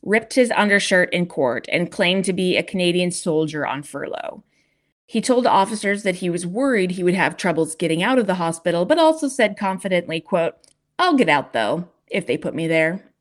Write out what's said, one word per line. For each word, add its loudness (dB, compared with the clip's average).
ripped 0
his 4
undershirt 2
in 0
court, -2
and -2
claimed 0
to -2
be 0
a 0
Canadian 0
soldier -2
on -6
furlough. -10
He -2
told 2
officers 0
that -2
he -4
was -4
worried -2
he -6
would 4
have 0
troubles -2
getting -2
out 2
of 0
the 0
hospital, -2
but 2
also 2
said 0
confidently, -2
quote, -2
"I'll 4
get 4
out, 2
though, -2
if -4
they -2
put -6
me -4
there" 0